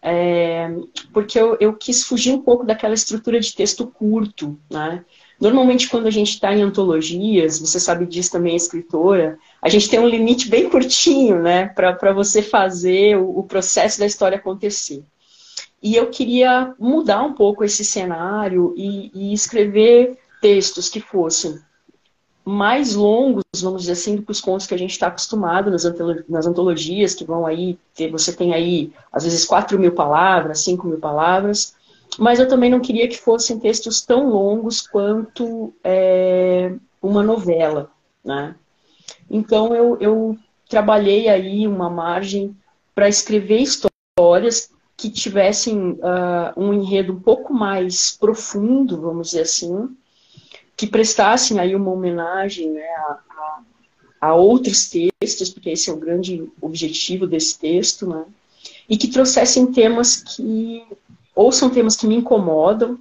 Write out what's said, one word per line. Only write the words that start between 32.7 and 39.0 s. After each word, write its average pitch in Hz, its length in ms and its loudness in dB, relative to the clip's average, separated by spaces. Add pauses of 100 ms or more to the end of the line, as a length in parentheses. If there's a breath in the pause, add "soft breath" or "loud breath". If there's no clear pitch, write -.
queria 233 300 0
que - 80 -10
fossem 233 420 0
textos 226 400 -2
tão 262 300 2
longos 214 500 0
quanto, 220 920 -4 (100)
é, 185 880 2 (280)
uma 202 200 2
novela, 165 680 0 (320)
né? 143 320 -8 (760 loud breath)